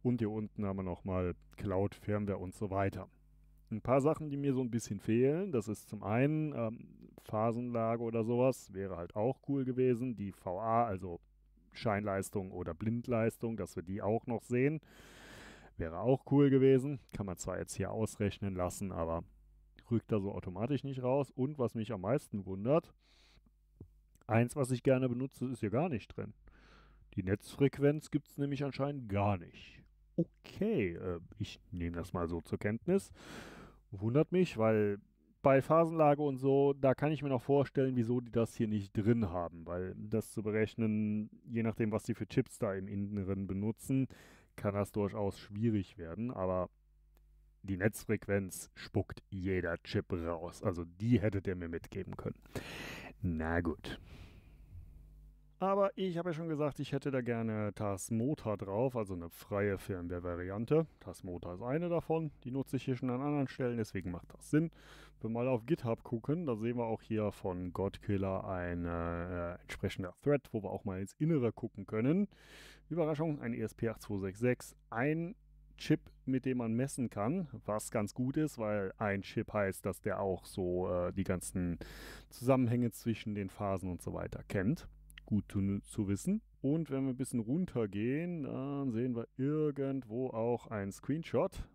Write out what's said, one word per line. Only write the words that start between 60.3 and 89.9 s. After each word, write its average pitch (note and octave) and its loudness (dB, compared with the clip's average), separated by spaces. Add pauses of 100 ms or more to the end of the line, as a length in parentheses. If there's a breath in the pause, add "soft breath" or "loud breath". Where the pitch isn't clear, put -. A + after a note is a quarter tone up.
Tasmota F2 -10
ist F#2+ -10
eine D#3 -2
davon, D#3+ 0 (140)
die A#2+ -8
nutze C3+ -2
ich - -2
hier C3 0
schon B2+ -4
an B2 -2
anderen D3 0
Stellen, A#2+ -2
deswegen F#2 -4
macht - -10
das - -16
Sinn. D#3+ 4 (520 loud breath)
Wenn A2+ -4
wir A#2 -2
mal B2 0
auf A#2 0
GitHub A#2+ 0
gucken, C#3+ -2
da B2 0
sehen A#2 0
wir A#2+ 0
auch A2 -2
hier G#2+ 0
von F2+ -4
Godkiller F#2+ 0
ein, F2 -2
äh, E2+ -2
entsprechender - -6
Thread, C#3+ 2
wo G#2+ -2
wir F#2+ -4
auch G2 -6
mal F#2+ -4
ins F#2+ -8
Innere D3+ 2
gucken - -8
können. D3 2 (600 loud breath)
Überraschung, D#3 0
ein A#2+ -4
E A#2+ -4
S A2 -4
P A2+ 0
acht - -4
zwei G2+ -2
sechs F#2+ -4
sechs, - 0 (140)
ein D#3 0 (420)
Chip, - 2 (240)
mit B2+ 0
dem B2+ 0
man A2+ 0
messen B2+ 0
kann, D3 0 (160)
was G#2 -2
ganz G#2 0
gut B2+ 0
ist, D#3 0
weil G#2 0
ein G2+ 0
Chip - -4
heißt, G2+ 0
dass F#2+ -4
der G2 -2
auch F#2+ 0
so, F2+ 0
äh, F2+ 0
die F#2+ 0
ganzen F2 -2 (500 loud breath)
Zusammenhänge B2 2
zwischen - -4
den G2+ -4
Phasen G2 -2
und F2 -6
so F#2 -6
weiter F2 -8
kennt. G#2+ 0 (380)
Gut G2+ 0
zu, G2 0
zu - -4
wissen. F3+ 0 (200)
Und D3+ 0
wenn C3+ -2
wir C3+ 0
ein B2 -4
bisschen B2+ -2
runtergehen, C3 -2
dann C3+ -4
sehen A#2+ 0
wir A#2 -4 (100)
irgendwo C3+ -2